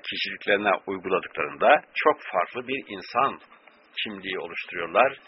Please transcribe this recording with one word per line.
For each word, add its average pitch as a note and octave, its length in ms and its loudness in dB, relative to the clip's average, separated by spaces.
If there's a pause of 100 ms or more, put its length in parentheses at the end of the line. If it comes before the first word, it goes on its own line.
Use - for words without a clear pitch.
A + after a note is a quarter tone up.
(100)
kişiliklerine G2+ 600 0 (160)
uyguladıklarında F#2 960 2 (120)
çok - 220 2 (160)
farklı A#2+ 360 -2
bir C3+ 200 -6
insan A2 500 -2 (640)
kimliği F#2+ 360 -8
oluşturuyorlar F2 880 0